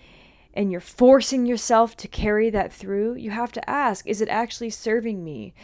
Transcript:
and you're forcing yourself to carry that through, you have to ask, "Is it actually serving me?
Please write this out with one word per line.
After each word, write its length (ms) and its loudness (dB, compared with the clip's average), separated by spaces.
and 160 0
you're 100 -6
forcing 640 6
yourself 520 2
to 100 -14
carry 420 0
that 240 -2
through, 400 -4
you 160 -10
have 220 -6
to 180 -8
ask, 380 -2
"Is 140 -2
it 80 -2
actually 420 -4
serving 520 -4
me? 300 -12